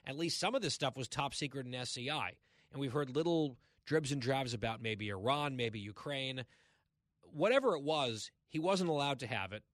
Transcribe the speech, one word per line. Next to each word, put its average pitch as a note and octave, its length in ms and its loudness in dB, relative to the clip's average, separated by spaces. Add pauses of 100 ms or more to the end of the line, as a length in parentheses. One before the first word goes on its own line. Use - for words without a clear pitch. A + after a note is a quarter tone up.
At C3+ 100 -6
least E3 220 0
some G3+ 160 2
of C4 80 2
this C#3+ 120 0
stuff C3+ 220 -2
was C3+ 120 -6
top C#3+ 260 -2
secret C3+ 320 -6
in B2 80 -8
S B2 160 -6
C B2+ 200 -6
I. A#2 220 -2 (380)
And C3+ 100 -8
we've C3+ 120 -2
heard C#3+ 160 0
little D3+ 480 2 (300)
dribs D3 260 2
and C#3 80 0
drabs C3 320 0
about A2+ 300 -2
maybe G#2+ 260 -2
Iran, C3 480 0
maybe A2+ 240 -2
Ukraine. C3 640 -6 (800)
Whatever A3+ 520 4
it C#3+ 80 -2
was, C#3 480 0 (200)
he D#3 80 -2
wasn't F3+ 320 4
allowed C#3+ 300 2
to C3+ 60 -6
have G2+ 280 -4
it. G#2+ 80 -10 (120)